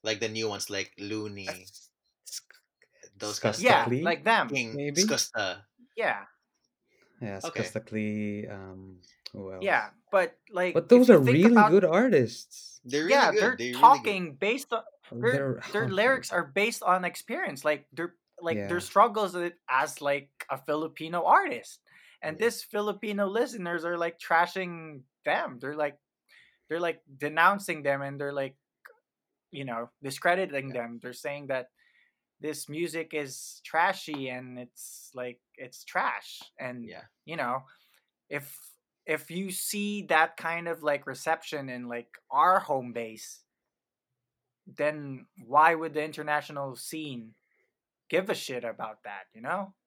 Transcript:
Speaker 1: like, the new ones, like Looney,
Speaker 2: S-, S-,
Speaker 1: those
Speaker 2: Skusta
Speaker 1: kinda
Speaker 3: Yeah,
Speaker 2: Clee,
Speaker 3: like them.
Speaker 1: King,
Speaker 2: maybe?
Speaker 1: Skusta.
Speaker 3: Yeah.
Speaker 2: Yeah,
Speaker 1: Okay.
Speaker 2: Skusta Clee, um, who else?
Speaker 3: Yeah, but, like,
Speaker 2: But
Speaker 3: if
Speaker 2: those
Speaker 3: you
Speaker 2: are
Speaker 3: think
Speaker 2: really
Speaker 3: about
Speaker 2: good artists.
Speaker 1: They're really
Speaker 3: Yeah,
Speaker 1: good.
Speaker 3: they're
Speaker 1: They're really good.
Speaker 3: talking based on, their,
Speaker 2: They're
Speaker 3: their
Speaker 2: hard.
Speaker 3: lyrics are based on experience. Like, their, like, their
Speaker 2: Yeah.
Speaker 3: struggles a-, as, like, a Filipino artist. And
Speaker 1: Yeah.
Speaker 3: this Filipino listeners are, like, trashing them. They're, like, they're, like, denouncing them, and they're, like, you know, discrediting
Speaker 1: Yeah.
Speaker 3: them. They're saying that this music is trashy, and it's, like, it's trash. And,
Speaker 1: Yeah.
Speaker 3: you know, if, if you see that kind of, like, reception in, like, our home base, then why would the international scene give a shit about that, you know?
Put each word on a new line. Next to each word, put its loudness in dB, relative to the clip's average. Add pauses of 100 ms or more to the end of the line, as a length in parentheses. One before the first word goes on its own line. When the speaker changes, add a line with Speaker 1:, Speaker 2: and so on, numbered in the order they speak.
Speaker 1:
like, -2
the -2
new -2
ones, -6
like -6
Looney, -8
Speaker 2:
S-, -20 (380)
S-, -12 (760)
Speaker 1:
those -6
Speaker 2:
Skusta 0
Speaker 1:
kinda 8
Speaker 3:
Yeah, 4
Speaker 2:
Clee, 0
Speaker 3:
like -2
them. 2
Speaker 1:
King, -4
Speaker 2:
maybe? -6
Speaker 1:
Skusta. -2 (320)
Speaker 3:
Yeah. -2 (920)
Speaker 2:
Yeah, -6
Speaker 1:
Okay. -6
Speaker 2:
Skusta -8
Clee, -4
um, -16 (320)
who -12
else? -2
Speaker 3:
Yeah, 0 (200)
but, 2 (120)
like, -2
Speaker 2:
But 0
Speaker 3:
if 10
Speaker 2:
those 10
Speaker 3:
you 12
Speaker 2:
are 10
Speaker 3:
think 6
Speaker 2:
really -
Speaker 3:
about 10
Speaker 2:
good 8
artists. 2
Speaker 1:
They're -2
really 6
Speaker 3:
Yeah, 4
Speaker 1:
good. 2
Speaker 3:
they're -
Speaker 1:
They're -4
really 10
good. -2
Speaker 3:
talking -6
based -2
on, -2 (380)
their, 2
Speaker 2:
They're -2 (120)
Speaker 3:
their 0
Speaker 2:
hard. -2
Speaker 3:
lyrics 2
are 0
based -2
on 2
experience. -8
Like, 0
their, -8 (240)
like, -4
their -2
Speaker 2:
Yeah. -
Speaker 3:
struggles 4
a-, -4 (160)
as, 0
like, -2 (200)
a -4
Filipino -6
artist. 2 (420)
And -8
Speaker 1:
Yeah. -
Speaker 3:
this -2
Filipino -4
listeners -2
are, -4
like, -4
trashing -2 (220)
them. -2
They're, -8
like, -4 (680)
they're, -4
like, -4 (160)
denouncing 2
them, 0
and -8
they're, -4
like, -6 (960)
you -10
know, -8 (120)
discrediting -2
Speaker 1:
Yeah. -12
Speaker 3:
them. -8
They're -12
saying -10
that -4 (720)
this -4
music -6
is -8
trashy, -2
and -12
it's, -18
like, -10 (160)
it's -18
trash. -6
And, -10
Speaker 1:
Yeah. -18 (220)
Speaker 3:
you -10
know, -4 (680)
if, -10 (480)
if -6
you -6
see -4
that 2
kind -6
of, -6
like, -2
reception -6
in, -10
like, -12 (120)
our 6
home -4
base, -12 (1200)
then -6 (200)
why 6
would -6
the -2
international -6
scene -12 (760)
give -2
a 0
shit -8
about -10
that, -14 (100)
you -20
know? -8 (120)